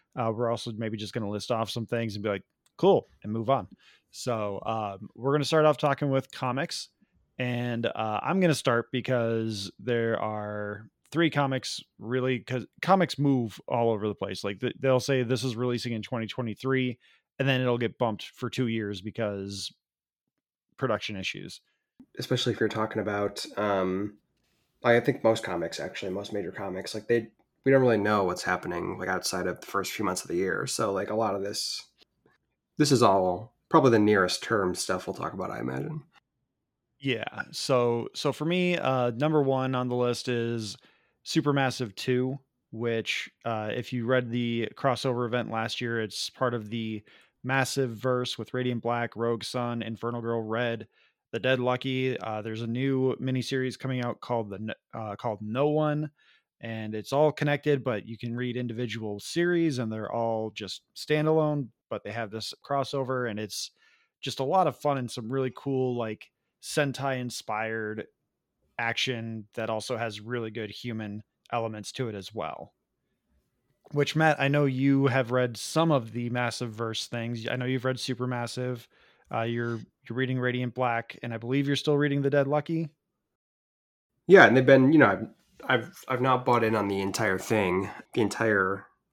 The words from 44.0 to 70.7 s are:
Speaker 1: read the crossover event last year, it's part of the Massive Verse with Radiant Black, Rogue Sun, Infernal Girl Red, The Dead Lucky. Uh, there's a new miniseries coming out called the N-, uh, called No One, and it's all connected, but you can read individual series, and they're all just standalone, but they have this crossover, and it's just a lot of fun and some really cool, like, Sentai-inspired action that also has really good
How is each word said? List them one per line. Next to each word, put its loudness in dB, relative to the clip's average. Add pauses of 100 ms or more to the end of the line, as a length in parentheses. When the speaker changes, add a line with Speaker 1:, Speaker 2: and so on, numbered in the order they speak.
Speaker 1:
read 2
the -2
crossover 0
event -2
last -4
year, -2
it's -6
part -2
of -6
the -6 (400)
Massive 0
Verse -2
with -12
Radiant -2
Black, -2
Rogue -2
Sun, -4
Infernal -6
Girl -2
Red, -2 (460)
The -2
Dead 2
Lucky. 0
Uh, -6
there's -6
a -6
new 0
miniseries -2
coming -4
out -6
called -2
the -8
N-, -6 (200)
uh, -8
called -4
No 0
One, 0 (500)
and -8
it's -6
all 4
connected, 0
but -4
you -12
can -8
read -4
individual -6
series, 0
and -4
they're -6
all -2
just -12 (140)
standalone, 2 (220)
but -6
they -8
have -6
this -8 (100)
crossover, -2
and -6
it's -8 (480)
just -8
a -2
lot 4
of -6
fun 0
and -6
some -10
really -2
cool, -2
like, -6 (320)
Sentai-inspired -4 (720)
action -4
that -4
also -4
has -4
really -6
good -8